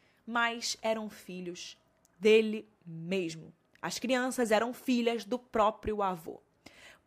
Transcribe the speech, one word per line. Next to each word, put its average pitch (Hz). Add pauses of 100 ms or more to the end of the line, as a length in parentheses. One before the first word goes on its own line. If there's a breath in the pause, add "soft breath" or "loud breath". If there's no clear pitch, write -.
(260 soft breath)
mas 233
eram 220
filhos 180 (400)
dele 214 (180)
mesmo. 165 (280)
As -
crianças 247
eram 226
filhas 233
do 226
próprio 214
avô. 185 (640 loud breath)